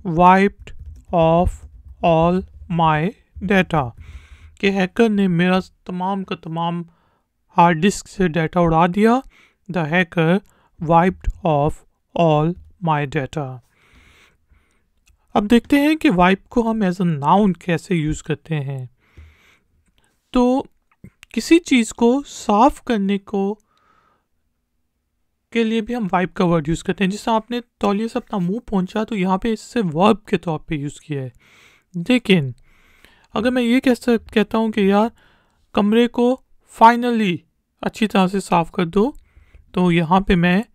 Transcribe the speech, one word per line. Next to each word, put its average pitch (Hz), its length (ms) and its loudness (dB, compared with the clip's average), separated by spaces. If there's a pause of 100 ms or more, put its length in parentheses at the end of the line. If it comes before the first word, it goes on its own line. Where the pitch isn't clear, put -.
wiped 185 640 2 (420)
off 170 360 2 (540)
all 175 380 2 (300)
my 160 380 0 (340)
data, 175 460 0 (680)
कि 196 100 0
हैकर 196 380 0
ने 202 200 0
मेरा 180 320 0
तमाम 185 640 -10
का 190 120 -10
तमाम 170 500 -8 (640)
हार्ड 170 300 2
डिस्क 190 300 -2
से 185 200 -2
डेटा 160 320 -2
उड़ा 165 260 2
दिया। 220 360 2 (480)
The 175 140 -4
hacker 170 560 0 (420)
wiped 170 480 0 (160)
off 151 280 0 (460)
all 160 340 2 (300)
my 151 220 -2
data। 131 520 -8 (1800)
अब 214 120 -2
देखते 240 340 2
हैं 302 160 2
कि 311 140 0
वाइप 185 400 2
को 240 120 0
हम 220 280 -2
as 180 100 -8
a 185 60 0
noun 170 560 2
कैसे 175 320 -4
यूज़ 151 280 -4
करते - 320 -8
हैं। 135 360 -8 (1400)
तो 254 340 0 (400)
किसी - 520 -2
चीज़ 240 340 0
को 247 300 0
साफ 226 640 0
करने 202 320 -2
को, 196 400 -6 (1900)
के 233 120 0
लिए 226 160 -2
भी 220 120 -10
हम 240 200 -6
वाइप 180 240 -2
का 190 80 0
वर्ड 165 240 0
यूज़ 165 160 -4
करते 196 200 -4
हैं। 185 60 0
जैसे 208 200 -6
आपने 226 320 -4 (180)
तौलिए 208 280 -2
से 233 100 -6
अपना 226 200 -8
मुंह 185 300 -4
पोंछा 202 360 -4
तो 220 120 -6
यहाँ 190 220 0
पे 226 140 -4
इससे - 280 -6
वर्ब 190 480 2
के 208 80 -2
तौर 160 220 -6 (100)
पे 165 80 -6
यूज़ 143 240 -10
किया 143 220 -10
है। 127 100 -12 (640)
लेकिन 170 580 0 (800)
अगर 226 180 -2
मैं 254 120 -2
ये 240 180 2
कह 254 140 2
सक-, - 380 -2
कहता 214 260 0
हूँ 226 120 -2
कि 202 200 0
यार, 208 200 2 (640)
कमरे 220 340 2
को 247 360 -2 (360)
finally 233 580 2 (440)
अच्छी 214 240 -2
तरह 196 200 2
से 190 140 -4
साफ 175 340 -2
कर 185 100 -2
दो, 202 320 -2 (580)
तो 180 160 2
यहाँ 170 300 2
पे 196 160 0
मैं 180 280 2 (100)